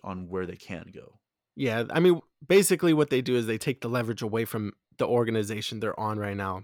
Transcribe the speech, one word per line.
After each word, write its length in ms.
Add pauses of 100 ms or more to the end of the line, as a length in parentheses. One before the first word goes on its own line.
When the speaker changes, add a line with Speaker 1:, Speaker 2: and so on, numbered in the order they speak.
Speaker 1:
on 260
where 160
they 120
can 360
go. 260 (360)
Speaker 2:
Yeah, 340
I 100
mean, 220 (240)
basically 480
what 160
they 140
do 120
is 120
they 100
take 240
the 80
leverage 320
away 240
from 280 (260)
the 80
organization 720
they're 200
on 200
right 180
now, 260